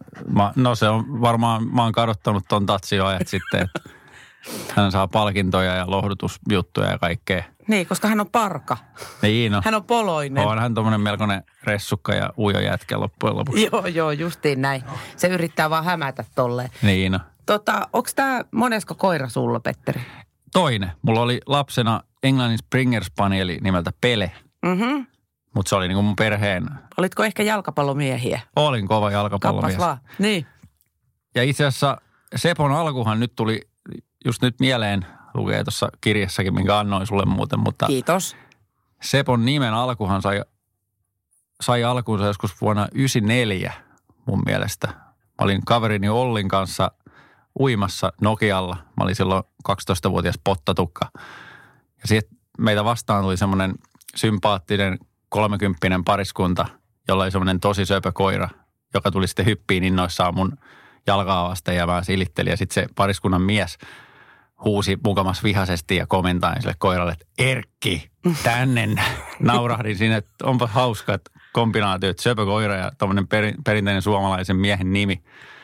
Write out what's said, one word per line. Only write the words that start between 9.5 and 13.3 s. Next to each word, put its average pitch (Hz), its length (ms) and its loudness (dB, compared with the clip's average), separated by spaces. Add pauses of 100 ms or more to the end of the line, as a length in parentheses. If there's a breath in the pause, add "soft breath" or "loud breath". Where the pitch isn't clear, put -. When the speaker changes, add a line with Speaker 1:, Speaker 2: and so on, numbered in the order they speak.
Speaker 1:
no. 101 120 0
Speaker 2:
Hän 220 100 2
on 214 100 0
poloinen. 151 600 0
Speaker 1:
On 110 120 0
hän 117 160 0
tommonen 110 260 2
melkoinen 104 420 0 (220)
ressukka 104 500 -2
ja 98 240 0
ujo 101 220 2
jätkä 101 400 -2
loppujen 104 360 -2